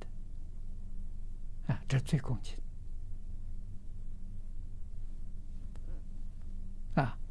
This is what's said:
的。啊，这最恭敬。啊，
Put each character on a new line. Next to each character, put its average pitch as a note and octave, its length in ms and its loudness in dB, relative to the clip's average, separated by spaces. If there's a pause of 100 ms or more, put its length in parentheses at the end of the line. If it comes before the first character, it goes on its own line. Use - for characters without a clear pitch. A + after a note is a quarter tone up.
的。 - 60 -2 (1700)
啊， - 140 2
这 C3+ 140 6
最 - 180 4
恭 B2 240 4
敬。 - 160 0 (4000)
啊， C3+ 220 6 (140)